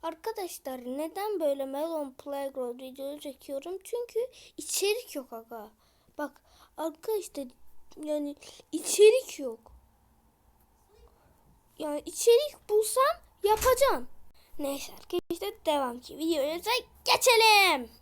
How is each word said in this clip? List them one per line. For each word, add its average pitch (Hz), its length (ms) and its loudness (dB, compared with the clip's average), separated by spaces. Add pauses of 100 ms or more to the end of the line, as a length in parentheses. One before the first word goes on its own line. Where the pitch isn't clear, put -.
arkadaşlar, 330 760 -8
neden 311 600 -6
böyle 277 260 0
Melon 294 460 -6
Playground 269 680 -8
videosu 269 400 -12
çekiyorum? 294 640 -10
Çünkü 480 360 -6 (380)
içerik - 580 -4
yok 262 180 -12
aga. 226 360 -16 (480)
Bak 285 240 -8 (360)
arkadaşlar, 311 720 -6 (560)
yani 302 320 -4 (360)
içerik 427 680 4
yok. 247 200 -8 (2250)
Yani 302 260 -4
içerik 466 640 2
bulsam 494 460 2 (280)
yapacağım. 427 640 4 (520)
Neyse 277 340 -6
arkadaşlar, 359 600 -6 (120)
devam 269 340 0
ki - 180 -18
videoya 311 400 -2 (480)
geçelim. 415 840 6 (120)